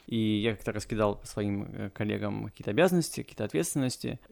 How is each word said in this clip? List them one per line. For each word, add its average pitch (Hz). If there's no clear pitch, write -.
и 120
я 107
как-то -
раскидал 107
по -
своим, 101
э, 101
коллегам 104
какие-то -
обязанности, 165
какие-то -
ответственности, 127